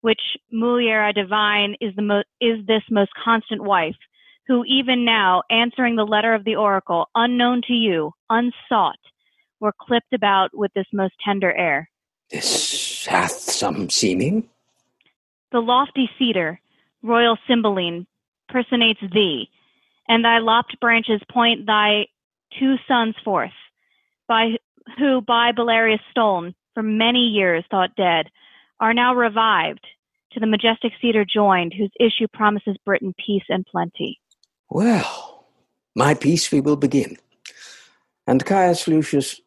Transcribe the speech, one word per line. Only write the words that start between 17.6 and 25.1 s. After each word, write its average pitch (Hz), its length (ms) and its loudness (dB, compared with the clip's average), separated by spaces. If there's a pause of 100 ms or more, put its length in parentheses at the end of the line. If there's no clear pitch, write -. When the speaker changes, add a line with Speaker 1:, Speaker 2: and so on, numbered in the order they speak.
Speaker 1:
personates 226 640 0
thee, 175 360 0 (580)
and 233 160 2
thy 233 160 4
lopped 226 400 0
branches 226 420 0 (100)
point 233 340 0
thy 208 420 2 (520)
two 269 160 2 (120)
sons 233 360 0
forth, 185 280 -2 (760)
by 226 300 0 (420)
who 262 220 2